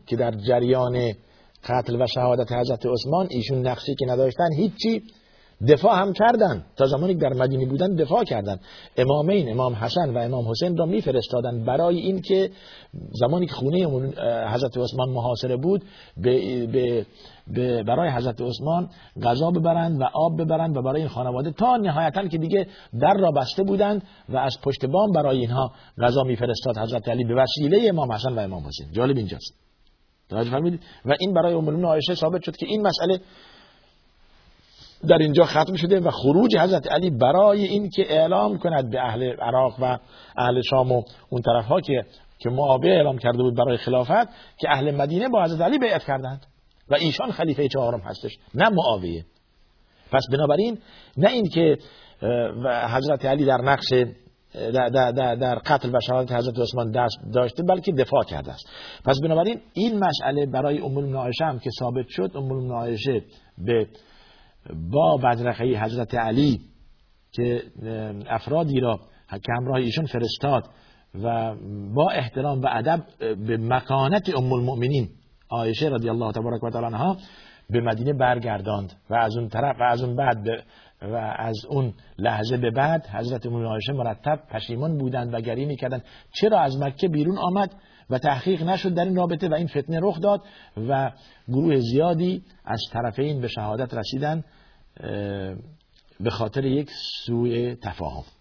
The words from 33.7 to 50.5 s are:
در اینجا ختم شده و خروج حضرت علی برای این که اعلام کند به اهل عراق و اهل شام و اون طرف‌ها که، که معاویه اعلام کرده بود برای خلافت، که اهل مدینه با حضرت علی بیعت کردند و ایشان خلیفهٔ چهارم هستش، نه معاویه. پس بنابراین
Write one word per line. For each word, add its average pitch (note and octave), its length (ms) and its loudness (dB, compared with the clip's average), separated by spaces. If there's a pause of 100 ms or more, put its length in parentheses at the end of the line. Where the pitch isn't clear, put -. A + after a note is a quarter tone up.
در E3 100 8
اینجا D#3 260 6
ختم D#3 300 2
شده F3 260 2
و E3 100 2
خروج F#3+ 460 4
حضرت E3+ 360 2
علی F3 180 2
برای F#3 540 6
این G3+ 260 -2
که F#3+ 120 0 (100)
اعلام F3+ 460 2
کند C#3+ 320 0
به B2+ 100 -2
اهل A#2+ 220 -2
عراق B2 580 0
و B2+ 180 0 (380)
اهل B2 260 2
شام B2+ 300 2
و B2 100 2 (260)
اون B2 140 -4
طرف‌ها A#2+ 380 2
که، C3 240 -2 (340)
که A#2+ 120 -4
معاویه C3+ 420 4
اعلام D3 260 4
کرده A#2+ 240 0
بود B2 140 2
برای B2 200 2
خلافت، B2+ 520 2 (300)
که D#3+ 120 -2
اهل C#3+ 260 2
مدینه E3 320 0
با A3 160 2
حضرت E3 160 -2
علی A#3+ 180 2
بیعت A3 260 0
کردند C3+ 420 -6 (440)
و C#3 40 6
ایشان D#3+ 360 0
خلیفهٔ D3+ 380 0
چهارم A#2+ 320 0
هستش، G#2+ 380 -10 (160)
نه F3+ 140 4
معاویه. G2 560 0 (880)
پس C3 100 4 (100)
بنابراین D#3 460 2 (380)